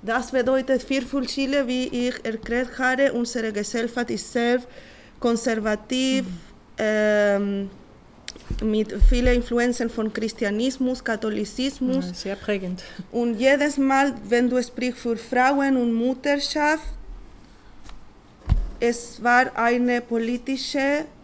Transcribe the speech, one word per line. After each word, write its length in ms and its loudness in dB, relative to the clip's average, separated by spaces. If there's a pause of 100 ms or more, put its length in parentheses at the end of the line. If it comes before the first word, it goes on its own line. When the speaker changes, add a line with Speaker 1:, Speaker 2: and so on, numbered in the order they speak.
Speaker 1:
Das 300 -2
bedeutet 500 2
viel 180 0
für 220 -4
Chile, 440 0
wie 200 -2
ich 360 -4
erklärt 560 -4
habe, 360 2
unsere 360 -2
Gesellschaft 600 -4
ist 200 -4
sehr 300 2 (580)
konservativ, 1040 0
Speaker 2:
Mhm. 60 -8 (460)
Speaker 1:
ähm, 920 2 (920)
mit 320 0 (140)
vielen 280 6
Influenzen 520 2
von 240 -2
Christianismus, 880 -2
Katholizismus. 1040 -2
Speaker 2:
Ja, 60 -8
sehr 220 -8
prägend. 460 -4 (280)
Speaker 1:
Und 260 0
jedes 420 4
Mal, 340 4 (160)
wenn 220 4
du 120 2
sprichst 380 -4
für 160 -2
Frauen 640 2
und 160 2
Mutterschaft, 920 0 (1900)
es 440 -2
war 340 4
eine 460 2
politische 1040 -2 (180)